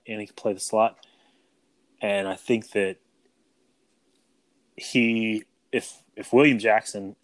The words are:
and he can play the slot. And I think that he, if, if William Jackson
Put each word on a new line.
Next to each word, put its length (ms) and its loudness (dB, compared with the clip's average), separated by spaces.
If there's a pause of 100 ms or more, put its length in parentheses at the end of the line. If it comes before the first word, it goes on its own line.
and 140 -10
he 80 -12
can 80 -20
play 180 -4
the 60 -12
slot. 460 -2 (960)
And 260 -2
I 80 -6
think 360 -4
that 260 -2 (1800)
he, 720 -2 (260)
if, 320 -6 (120)
if 180 -8
William 240 6
Jackson 680 0